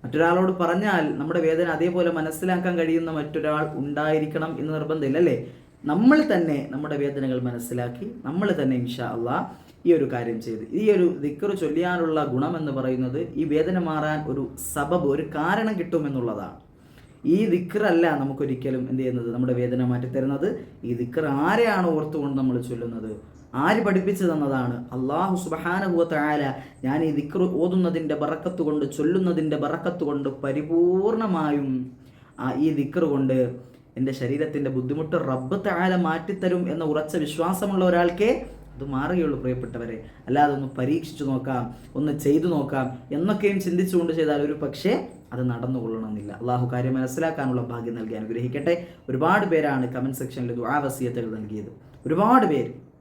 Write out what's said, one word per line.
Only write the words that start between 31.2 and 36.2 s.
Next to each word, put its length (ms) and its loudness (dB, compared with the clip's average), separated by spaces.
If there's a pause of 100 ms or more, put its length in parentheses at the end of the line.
ആ 20 0 (200)
ഈ 20 4 (100)
ദിക്ർ 260 0 (120)
കൊണ്ട് 200 4 (600)
എൻ്റെ 200 0
ശരീരത്തിൻ്റെ 580 -2
ബുദ്ധിമുട്ട് 400 -2 (140)
റബ്ബ് 260 -2 (100)
തആല 260 2 (140)
മാറ്റിത്തരും 560 0 (100)